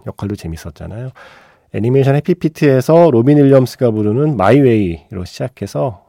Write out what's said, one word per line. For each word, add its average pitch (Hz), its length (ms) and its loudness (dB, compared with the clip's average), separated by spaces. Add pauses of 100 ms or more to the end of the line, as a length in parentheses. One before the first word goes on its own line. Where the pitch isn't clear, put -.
역할도 104 280 -10
재밌었잖아요. 85 760 -14 (640)
애니메이션 135 440 -2
해피피트에서 156 960 0
로빈 127 260 4
윌리엄스가 131 540 2
부르는 113 440 -2
마이 104 240 4
웨이로 95 640 -2
시작해서 131 840 -10